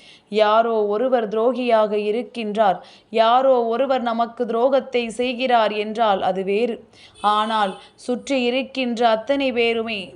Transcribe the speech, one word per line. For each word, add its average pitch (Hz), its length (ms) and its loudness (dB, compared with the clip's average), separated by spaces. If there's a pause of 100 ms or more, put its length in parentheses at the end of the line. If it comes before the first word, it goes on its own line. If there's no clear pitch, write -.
(320)
யாரோ 214 420 4 (120)
ஒருவர் 226 420 0
துரோகியாக 220 640 0 (100)
இருக்கின்றார், 214 760 -2 (340)
யாரோ 247 420 4 (120)
ஒருவர் 240 380 0
நமக்கு 233 420 -2
துரோகத்தை 247 680 0
செய்கிறார் 240 640 0
என்றால் 214 460 0
அது 185 220 -2
வேறு. 214 320 -2 (520)
ஆனால் 214 440 0 (280)
சுற்றி 247 420 -4
இருக்கின்ற 247 580 -2 (100)
அத்தனை 269 420 0
பேருமே 226 500 -2 (140)